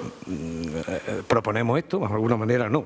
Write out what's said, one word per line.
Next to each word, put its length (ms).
mm, 360
eh, 400
proponemos 520
esto, 200
de 60
alguna 320
manera 320
no, 160